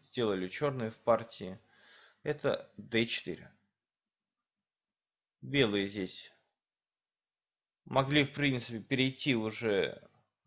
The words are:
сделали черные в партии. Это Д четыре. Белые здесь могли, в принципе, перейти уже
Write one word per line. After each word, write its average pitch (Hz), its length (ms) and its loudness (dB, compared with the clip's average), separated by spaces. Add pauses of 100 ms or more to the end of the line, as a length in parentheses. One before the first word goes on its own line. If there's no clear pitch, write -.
сделали 98 400 0
черные 127 420 -2
в - 80 -16
партии. 110 600 0 (640)
Это 143 540 -2
Д 113 300 2
четыре. - 440 -8 (1900)
Белые 113 480 2
здесь 98 440 -6 (1500)
могли, 135 380 2
в 139 100 -2
принципе, 127 460 -2
перейти 131 560 0
уже 107 760 0 (380)